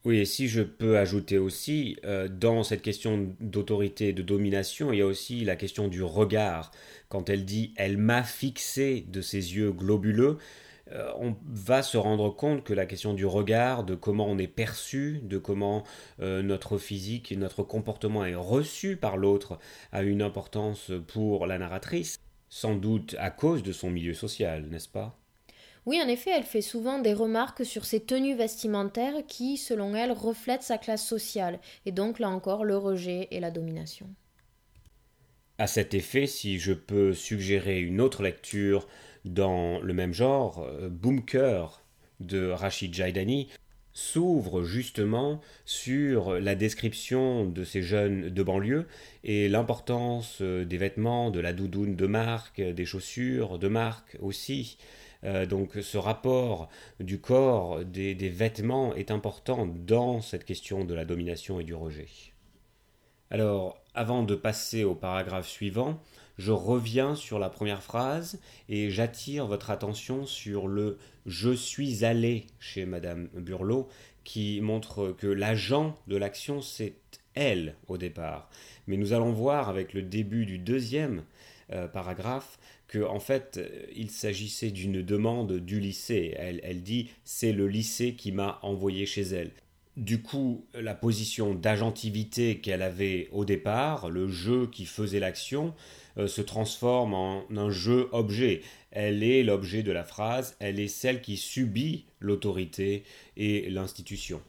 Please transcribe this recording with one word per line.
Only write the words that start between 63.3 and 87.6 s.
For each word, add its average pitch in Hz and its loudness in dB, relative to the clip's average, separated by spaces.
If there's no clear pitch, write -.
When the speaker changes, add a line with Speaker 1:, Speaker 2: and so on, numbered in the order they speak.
Speaker 1:
avant 117 0
de 101 2
passer 110 -2
au 92 4
paragraphe 92 -4
suivant, 120 -2
je 98 0
reviens 117 2
sur 127 -6
la 95 0
première 101 -4
phrase 151 -4
et 104 0
j'attire 117 -2
votre 101 -4
attention 107 -4
sur 101 -4
le « 104 0
Je 95 0
suis 123 -2
allé 117 2
chez - -8
Madame 87 -6
Burlot » 92 -2
qui 104 -4
montre 107 -2
que 104 -4
l'agent 110 2
de 98 0
l'action, 101 -4
c'est 110 -8
elle 95 0
au 92 -6
départ. 80 -8
Mais 98 -2
nous 101 2
allons 117 4
voir 127 0
avec 95 -4
le 98 -2
début 104 -2
du 95 -6
deuxième, 117 -2
euh, 90 -6
paragraphe 95 -6
que, 104 -2
en 101 -2
fait, - -2
euh, - -10
il 110 -6
s'agissait 107 -4
d'une 95 -2
demande 104 2
du 90 -2
lycée. 98 -2
Elle, 87 -6
elle 90 -8
dit, « 117 -4
C'est - 0
le 98 4